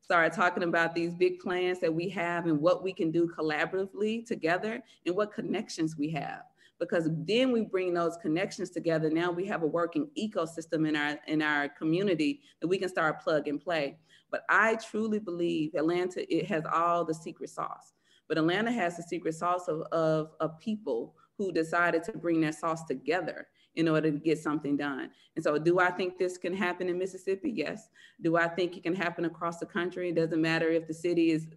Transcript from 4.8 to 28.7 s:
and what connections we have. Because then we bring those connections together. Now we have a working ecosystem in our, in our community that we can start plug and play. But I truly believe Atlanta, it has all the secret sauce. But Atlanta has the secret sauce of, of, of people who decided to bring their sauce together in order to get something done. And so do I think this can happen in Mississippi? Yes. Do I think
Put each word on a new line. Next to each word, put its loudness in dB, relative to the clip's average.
and -2
what 0
connections -4
we -2
have. -6
Because 0
then 2
we 2
bring -2
those 0
connections -2
together. 0
Now 2
we -2
have -4
a 2
working 0
ecosystem -2
in 2
our, 0
in 2
our 2
community 0
that -2
we 0
can -2
start 0
plug 0
and -2
play. -2
But -4
I 6
truly -2
believe -2
Atlanta, 0
it 0
has 0
all 2
the -2
secret -10
sauce. -10
But 0
Atlanta 2
has 0
the -8
secret -4
sauce 0
of, -2
of, 2
of -4
people -4
who -2
decided 2
to -6
bring 0
their 2
sauce -4
together -4
in 2
order 4
to 0
get 2
something -2
done. -4
And -4
so 4
do 4
I 6
think -2
this -2
can -4
happen -2
in -2
Mississippi? -4
Yes. -6
Do 2
I 4
think -2